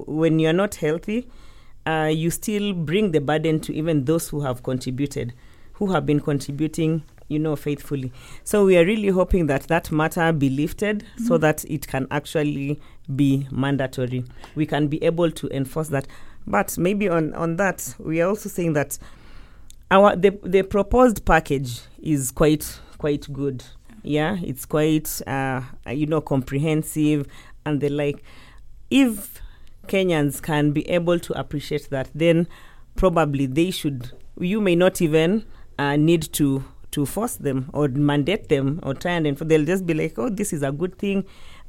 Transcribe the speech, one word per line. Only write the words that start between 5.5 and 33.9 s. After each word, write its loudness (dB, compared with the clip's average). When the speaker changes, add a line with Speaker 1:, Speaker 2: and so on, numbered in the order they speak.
Speaker 1:
who -2
have 0
been 4
contributing, -2
you -2
know, 0
faithfully. -6
So 4
we 8
are 6
really 2
hoping 4
that 0
that 0
matter 2
be 2
lifted -2
so 2
Speaker 2:
Mm-hmm. 4
Speaker 1:
that 2
it -6
can -4
actually -2
be 2
mandatory. -2
We 0
can 0
be -2
able 2
to -8
enforce -4
that. -2
But -2
maybe 2
on, 0
on -2
that, -2
we -2
are 2
also -4
saying -2
that 0
our, 8
the, 6
the 4
proposed 4
package 2
is 0
quite, 2
quite -4
good. -6
Yeah, 0
it's -8
quite, 0
uh, -2
you -2
know, 0
comprehensive 0
and -2
the 0
like. -4
If 2
Kenyans 2
can 2
be -2
able 2
to -6
appreciate -6
that, -4
then 4
probably 2
they 0
should, -4